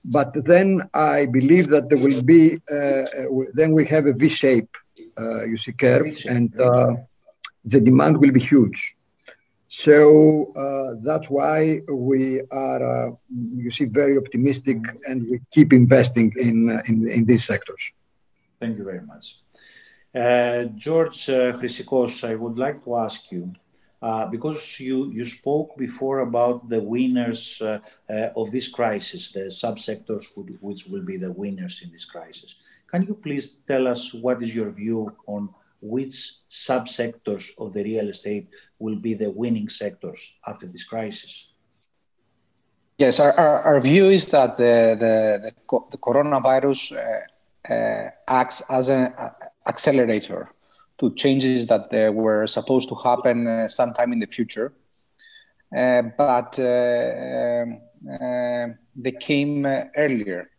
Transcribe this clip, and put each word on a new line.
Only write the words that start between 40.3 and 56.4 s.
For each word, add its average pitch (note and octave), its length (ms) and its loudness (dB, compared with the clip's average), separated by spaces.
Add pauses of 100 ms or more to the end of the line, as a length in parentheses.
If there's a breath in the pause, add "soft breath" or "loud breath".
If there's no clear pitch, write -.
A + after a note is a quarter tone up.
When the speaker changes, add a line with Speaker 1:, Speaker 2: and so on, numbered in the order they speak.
Speaker 3:
after G#2 200 -14
this F2+ 180 -18
crisis? - 640 -12 (1500)
Speaker 4:
Yes, C3 220 4
our, C#3+ 120 6
our, D3+ 300 4
our D3 180 4
view D#3+ 260 6
is F#3+ 200 4
that B2+ 300 2
the, A#2 420 4
the, A2 460 2
the, A2 80 -12 (140)
co-, - 240 -4
the - 80 -14
coronavirus, C3+ 1000 0
uh, - 760 -10
uh, A2 380 -4 (160)
acts B2+ 440 -2
as C3 180 0
an, C3 300 0
uh, A#2+ 120 -12 (360)
accelerator A2 840 -2 (480)
to A#2+ 160 -2
changes C3 520 0
that, A2+ 260 0
uh, A2 180 2
were A2 360 0
supposed B2+ 420 -2
to B2 60 -8
happen, A#2+ 520 0
uh, A2+ 220 -2
sometime A#2+ 460 -2
in A#2 40 -2
the G#2+ 80 -4
future, A2+ 460 -6 (1040 soft breath)
uh, B2+ 260 2 (140)
but, B2+ 420 0